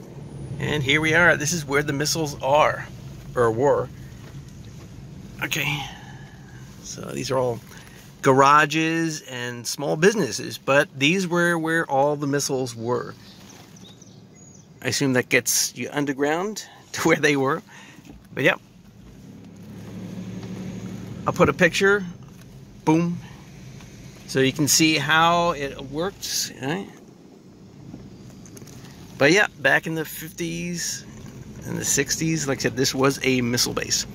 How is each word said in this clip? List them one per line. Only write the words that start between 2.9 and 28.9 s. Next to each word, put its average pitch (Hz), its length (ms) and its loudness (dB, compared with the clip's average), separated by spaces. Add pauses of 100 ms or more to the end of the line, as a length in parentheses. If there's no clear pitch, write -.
or 120 160 4
were. 123 380 2 (1500)
Okay, 147 400 -4 (1000)
so - 180 -12
these 135 300 -6
are 127 60 0
all 123 220 -2 (600)
garages 151 1000 4
and 123 420 -10
small 151 300 -4
businesses, 139 640 0
but 143 280 4 (100)
these 175 300 2
were 170 300 2
where 160 320 0
all 139 260 2
the 147 120 -4
missiles 135 480 -2
were. 117 400 -4 (1700)
I 127 60 0
assume 135 240 0
that 123 160 2
gets - 460 2
you 139 160 -8
underground 147 720 -2 (160)
<laughs> - 140 -20
to - 140 -6
where 160 100 6
they 147 180 4
were. 139 280 0 (680)
But 131 100 -4
yep. 175 180 4 (2750)
I'll - 80 0
put 165 160 6
a 151 40 0
picture. 196 520 4 (800)
Boom. 175 320 2 (1080)
So 135 120 -2
you 135 140 4
can 147 160 0
see 156 280 6
how 165 540 4
it 143 260 -6 (140)
works, - 680 -4
right? 165 260 -4 (2250)